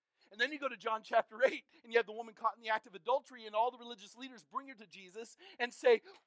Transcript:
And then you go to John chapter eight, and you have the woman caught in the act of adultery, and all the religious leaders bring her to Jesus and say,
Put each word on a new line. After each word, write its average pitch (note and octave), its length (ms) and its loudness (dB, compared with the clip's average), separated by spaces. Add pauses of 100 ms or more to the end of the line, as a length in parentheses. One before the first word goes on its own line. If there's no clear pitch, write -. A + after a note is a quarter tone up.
(320)
And G#3 100 -4
then C4+ 100 2
you D4+ 60 -8
go C#4 100 -4
to B3 80 -4
John A3 280 -4
chapter A3+ 420 2
eight, C4 200 0 (180)
and A#3 100 -14
you A#3 60 6
have A3+ 80 0
the G#3 40 -12
woman A3+ 220 -10
caught G#3+ 220 -2
in A#3 60 -20
the A3 80 -8
act A3 180 -2
of G3 80 -20
adultery, A#3+ 500 -4
and G#3+ 100 -10
all A#3 140 2
the B3 80 -8
religious A#3 400 -16
leaders B3 260 -14
bring C4+ 240 -8
her C4+ 60 -16
to G#3 140 -20
Jesus F#3+ 500 -16 (220)
and A#3+ 120 0
say, A#3+ 300 6 (260)